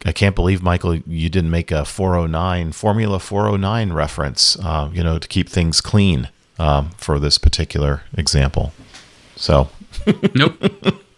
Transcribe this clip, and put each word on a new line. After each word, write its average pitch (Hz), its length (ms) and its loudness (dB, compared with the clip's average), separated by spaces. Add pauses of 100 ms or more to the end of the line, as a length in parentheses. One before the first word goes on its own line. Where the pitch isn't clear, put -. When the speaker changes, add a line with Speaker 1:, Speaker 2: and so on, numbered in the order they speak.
Speaker 1:
I 90 80 -2
can't 98 220 2
believe, 92 280 2
Michael, 87 320 0
you 80 340 -4
didn't 82 220 0
make 85 200 -2
a 76 120 0
four 92 320 -2
oh 85 120 0
nine, 82 440 -2
Formula 104 480 0
four 104 300 -2
oh 101 80 0
nine 101 340 -2
reference, 76 680 -2
uh, 78 340 -2
you 87 100 -2
know, 82 140 2
to 76 100 -10
keep - 220 -2
things 82 320 0
clean, 95 480 2 (300)
um, 76 320 2
for 73 280 -2
this 73 200 2
particular 71 640 2 (100)
example. 71 580 0 (640)
So. 71 340 2 (640)
Speaker 2:
Nope. 147 300 2
Speaker 1:
<laughs> - 400 -4 (140)